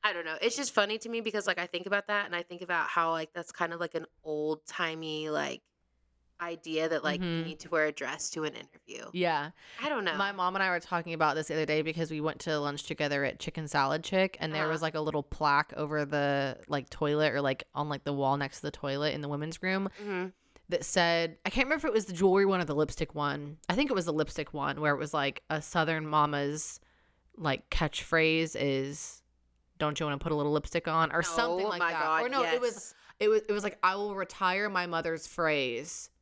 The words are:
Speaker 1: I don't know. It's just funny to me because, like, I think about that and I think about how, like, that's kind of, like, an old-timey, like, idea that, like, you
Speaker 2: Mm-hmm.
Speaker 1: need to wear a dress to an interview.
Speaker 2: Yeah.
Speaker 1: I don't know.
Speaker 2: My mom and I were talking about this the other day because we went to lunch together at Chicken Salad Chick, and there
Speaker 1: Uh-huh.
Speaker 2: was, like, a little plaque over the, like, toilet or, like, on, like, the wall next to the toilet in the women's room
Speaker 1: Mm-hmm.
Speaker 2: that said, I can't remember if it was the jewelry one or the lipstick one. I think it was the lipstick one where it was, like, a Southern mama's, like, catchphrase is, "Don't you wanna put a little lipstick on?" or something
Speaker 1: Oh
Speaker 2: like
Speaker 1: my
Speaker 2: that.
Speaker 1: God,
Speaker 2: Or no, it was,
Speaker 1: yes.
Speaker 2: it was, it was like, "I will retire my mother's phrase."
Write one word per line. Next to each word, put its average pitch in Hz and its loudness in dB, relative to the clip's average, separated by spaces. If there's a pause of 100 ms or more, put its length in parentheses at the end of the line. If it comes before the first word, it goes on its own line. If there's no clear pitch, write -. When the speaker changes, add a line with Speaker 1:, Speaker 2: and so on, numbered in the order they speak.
Speaker 1:
I 208 2
don't 170 -4
know. 160 -4
It's 240 0
just 277 -2
funny 214 2
to 226 -10
me 233 -2
because, 208 -2
like, 185 2
I 175 -4
think 180 -6
about 202 0
that 202 0
and 175 -4
I 170 -4
think 175 -12
about 175 0
how, 165 2
like, 160 -2
that's 170 -8
kind 170 -2
of, 170 -8
like, 170 -4
an 165 -2 (180)
old-timey, 156 -4
like, 143 -4 (800)
idea 165 -2
that, 156 0
like, 156 0
you 185 -2
Speaker 2:
Mm-hmm. 165 -2
Speaker 1:
need 156 -10
to - -16
wear 156 4
a 151 0
dress 143 -6
to 160 -4
an 151 -4
interview. - -16
Speaker 2:
Yeah. 165 0 (300)
Speaker 1:
I 269 -4
don't 262 -2
know. 165 2
Speaker 2:
My 196 0
mom 185 0
and 196 2
I 190 2
were 175 2
talking 170 -4
about 156 4
this 156 -2
the 156 -4
other 156 2
day 151 2
because 160 -2
we 156 -4
went 151 -2
to 156 0
lunch 143 -2
together 143 0
at - -2
Chicken 156 -6
Salad 147 2
Chick, 190 2
and 156 -4
there 156 0
Speaker 1:
Uh-huh. 156 0
Speaker 2:
was, 156 -2
like, 160 -2
a 156 0
little 151 0
plaque 147 2
over 151 0
the, 139 2 (100)
like, 139 -2
toilet 151 2
or, 139 2
like, 135 0 (100)
on, 147 -2
like, 139 -4
the 143 -2
wall 139 2
next 143 -4
to - -12
the 147 -4
toilet 143 -2
in 151 -4
the 143 -6
women's 151 -4
room 190 0 (120)
Speaker 1:
Mm-hmm. 190 -4 (400)
Speaker 2:
that 170 -2
said, 170 2
I 190 0
can't 262 2
remember 302 0
if - 4
it 214 0
was 214 2
the 190 -8
jewelry 190 6
one 190 4
or 175 0
the 147 -2
lipstick 147 0
one. 147 -4 (120)
I 180 2
think 269 2
it 262 2
was 180 2
the 165 0
lipstick 151 -2
one 143 -2
where 147 4
it 139 0
was, 151 -4
like, 139 0
a 156 -2
Southern 160 0
mama's, 151 2 (560)
like, 151 -2
catchphrase 160 2
is, 139 -2 (560)
"Don't 151 0
you 160 0
wanna 143 0
put 156 -2
a - 2
little 147 2
lipstick 156 0
on?" 160 4
or 165 4
something 170 0
Speaker 1:
Oh 214 0
Speaker 2:
like 175 -4
Speaker 1:
my 170 2
Speaker 2:
that. 160 -2
Speaker 1:
God, 160 2
Speaker 2:
Or 247 0
no, 269 2
it 160 2
was, 233 0
Speaker 1:
yes. - -12 (260)
Speaker 2:
it 214 4
was, 214 6
it 214 -4
was 208 0
like, 208 -4
"I 185 4
will 202 -4
retire 190 0
my 180 0
mother's 165 -2
phrase." 143 0 (120)